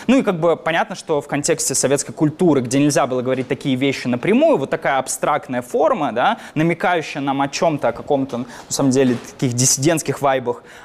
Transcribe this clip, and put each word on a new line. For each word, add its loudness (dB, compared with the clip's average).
Ну 4
и 4
как -2
бы 2
понятно, -2
что -2
в -8
контексте -2
советской 0
культуры, 2
где 0
нельзя 2
было -2
говорить -2
такие -2
вещи -2
напрямую, 4
вот -4
такая 0
абстрактная -2
форма, 0
да, 0
намекающая 0
нам -2
о 0
чём-то, 0
о 2
каком-то, -2
на -8
самом 0
деле, 4
таких -2
диссидентских 0
вайбах, 0